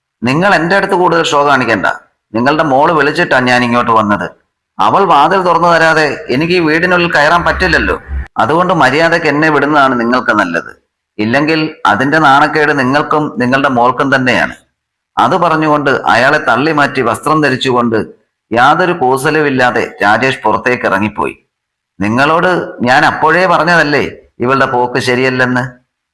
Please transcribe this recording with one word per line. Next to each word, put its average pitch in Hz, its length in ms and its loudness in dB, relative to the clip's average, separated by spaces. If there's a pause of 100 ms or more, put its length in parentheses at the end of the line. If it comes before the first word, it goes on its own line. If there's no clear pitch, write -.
(240)
"നിങ്ങൾ 170 320 2
എന്റെ 170 200 0
അടുത്ത് 196 180 0
കൂടുതൽ 170 300 2
ഷോ 143 240 0
കാണിക്കണ്ട. 113 380 0 (480)
നിങ്ങളുടെ 143 300 0
മോള് 147 280 2
വിളിച്ചിട്ടാ 147 480 0
ഞാൻ 123 240 0
ഇങ്ങോട്ട് 120 280 0
വന്നത്. 104 400 0 (480)
അവൾ 127 240 2
വാതിൽ 170 380 2
തുറന്നു 175 260 0
തരാതെ 156 640 0
എനിക്ക് 160 240 -2
ഈ 185 60 0
വീടിനുള്ളിൽ 170 520 0
കയറാൻ 160 320 2
പറ്റില്ലല്ലോ. 156 580 -2 (360)
അതുകൊണ്ട് 165 360 0
മര്യാദയ്ക്ക് 156 540 0
എന്നെ 151 220 0
വിടുന്നതാണ് 139 500 2
നിങ്ങൾക്ക് 120 320 0
നല്ലത്. 92 560 -4 (300)
ഇല്ലെങ്കിൽ 151 580 -2 (100)
അതിന്റെ 139 340 0
നാണക്കേട് 147 600 2
നിങ്ങൾക്കും 151 580 -2
നിങ്ങളുടെ 135 320 0
മോൾക്കും 131 460 0
തന്നെയാണ്." 110 400 -2 (600)
അത് 123 200 2
പറഞ്ഞുകൊണ്ട് 156 520 0
അയാളെ 127 480 2
തള്ളി 135 340 0
മാറ്റി 139 300 0
വസ്ത്രം 147 400 -2
ധരിച്ചുകൊണ്ട് 120 840 -2 (260)
യാതൊരു 156 380 2
കൂസലുമില്ലാതെ 131 1120 0
രാജേഷ് 117 400 0
പുറത്തേക്ക് 110 420 -2
ഇറങ്ങിപ്പോയി. 95 520 -4 (600)
"നിങ്ങളോട് 143 840 0
ഞാൻ 135 220 2
അപ്പോഴേ 160 400 0
പറഞ്ഞതല്ലേ 156 580 2 (360)
ഇവളുടെ 131 260 0
പോക്ക് 123 340 -2
ശരിയല്ലെന്ന്? 127 720 -2 (440)